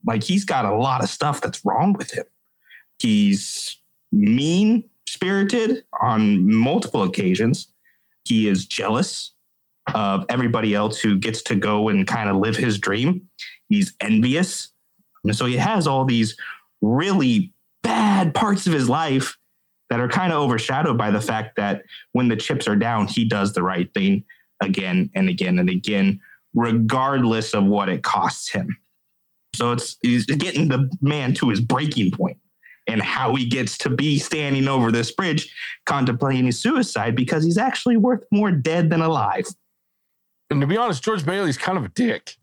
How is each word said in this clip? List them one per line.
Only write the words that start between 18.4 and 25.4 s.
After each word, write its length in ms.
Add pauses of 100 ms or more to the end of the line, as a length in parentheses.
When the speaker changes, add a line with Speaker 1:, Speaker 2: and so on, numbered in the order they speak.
Speaker 1:
of 60
his 160
life 480 (520)
that 120
are 80
kinda 260
overshadowed 640
by 140
the 100
fact 340
that 280 (280)
when 160
the 80
chips 320
are 80
down, 320
he 160
does 300
the 100
right 300
thing 320 (360)
again 540
and 140
again 300